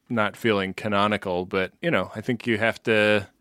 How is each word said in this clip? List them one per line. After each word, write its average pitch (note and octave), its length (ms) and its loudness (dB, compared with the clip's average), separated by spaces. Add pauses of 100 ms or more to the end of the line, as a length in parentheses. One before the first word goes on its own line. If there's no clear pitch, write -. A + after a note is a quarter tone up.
not G#2+ 280 -2
feeling G2 380 0
canonical, G2+ 720 -2
but, F#2+ 340 -2
you E3+ 120 -4
know, F#2+ 220 0
I A2 60 -10
think A#2+ 260 -4
you A2+ 120 2
have A2 240 0
to G#2+ 460 2 (120)